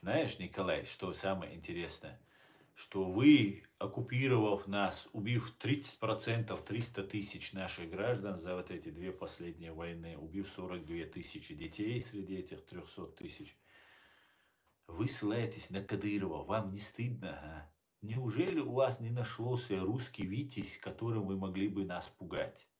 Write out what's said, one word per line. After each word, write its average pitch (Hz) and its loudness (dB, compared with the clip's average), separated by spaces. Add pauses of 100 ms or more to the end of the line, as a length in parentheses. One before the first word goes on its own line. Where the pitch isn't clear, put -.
Знаешь, 120 2
Николай, 90 0
что 90 -4
самое 92 0
интересное? 85 -6 (540)
Что 95 0
вы, 120 10 (160)
оккупировав 120 4
нас, 98 0
убив 110 0
тридцать - 0
процентов, 110 0
триста 117 -2
тысяч - -4
наших 92 -4
граждан 101 0
за 90 -4
вот 90 -6
эти 82 -6
две 85 -6
последние 85 -8
войны, 82 -8
убив 85 -4
сорок 90 -6
две 82 -4
тысячи - -10
детей 104 -2
среди 95 -6
этих 90 -8
трёхсот 85 -10
тысяч, - -12 (1300)
вы 87 0
ссылаетесь 110 0
на 98 -2
Кадырова. 98 0
Вам 98 0
не 101 -6
стыдно, 117 -4 (120)
а? 78 -12 (360)
Неужели 131 0
у 120 -2
вас 123 4
не 117 -2
нашёлся 120 0
русский 95 -2
витязь, 101 -4
которым 110 -2
вы 98 0
могли 95 0
бы 98 0
нас 90 -4 (100)
пугать? 85 -4 (100)